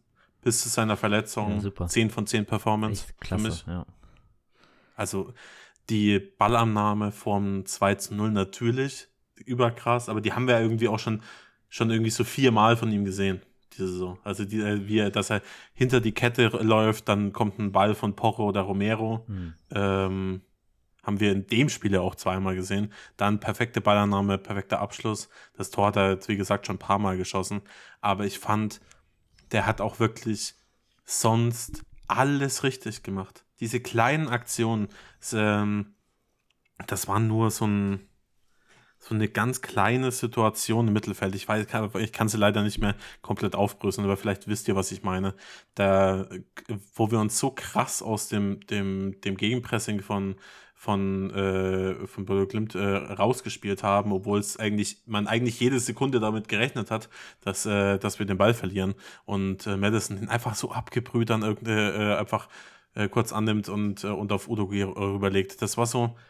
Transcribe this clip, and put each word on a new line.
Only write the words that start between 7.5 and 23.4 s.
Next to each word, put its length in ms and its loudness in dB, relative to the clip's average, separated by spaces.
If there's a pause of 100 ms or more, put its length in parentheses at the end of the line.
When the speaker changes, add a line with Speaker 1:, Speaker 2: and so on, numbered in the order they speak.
Speaker 1:
zwei 300 2
zu 200 -8
null 160 0
natürlich 760 -2 (280)
überkrass, 760 0
aber 120 -2
die 120 0
haben 140 0
wir 120 6
irgendwie 280 2
auch 120 0
schon, 220 -4 (480)
schon 220 0
irgendwie 200 2
so 120 -2
viermal 520 6
von 160 -2
ihm 140 0
gesehen, 360 -2 (320)
diese 160 -4
Saison. 340 -6
Also 220 -6
die, 140 -4
äh, 280 -2
wie 120 2
er, 120 2
dass 180 0
er 120 0 (320)
hinter 280 4
die 120 0
Kette 320 2
r-, 180 2
läuft, 460 4
dann 220 2
kommt 280 -2
ein 120 -2
Ball 240 4
von 200 -2
Porro 320 0
oder 140 2
Romero. 640 -2
Speaker 2:
Hm. 260 -8 (180)
Speaker 1:
Ähm, 720 0 (600)
haben 160 -2
wir 140 4
in 140 -2
dem 220 4
Spiel 240 -2
ja 80 4
auch 140 -2
zweimal 400 -2
gesehen. 380 -2 (240)
Dann 220 2
perfekte 420 -2